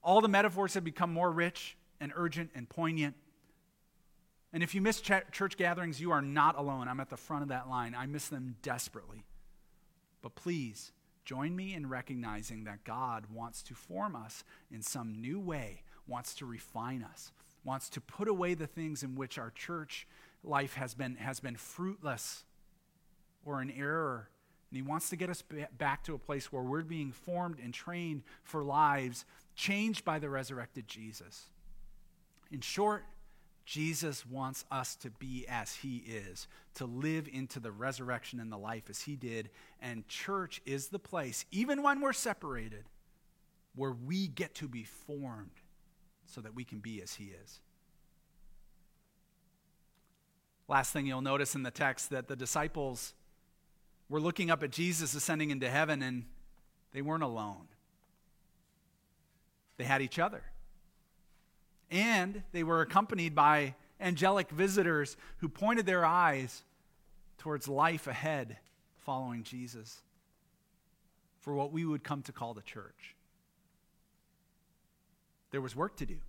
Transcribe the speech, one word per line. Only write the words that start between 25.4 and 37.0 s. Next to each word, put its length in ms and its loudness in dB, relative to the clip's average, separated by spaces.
ba-, 260 -8
back 280 0
to 100 -4
a 20 -8
place 320 -4
where 140 -2
we're 200 0
being 280 -4
formed 500 -4
and 120 -8
trained 500 -4
for 220 -4
lives 600 6
changed 520 0
by 120 2
the 120 -2
resurrected 580 -6
Jesus. 640 -14
In 80 -8
short, 420 2
Jesus 600 -2
wants 420 -4
us 280 -2
to 120 -12
be 400 -8
as 280 -2
he 280 -6
is, 420 -10
to 100 -6
live 480 -2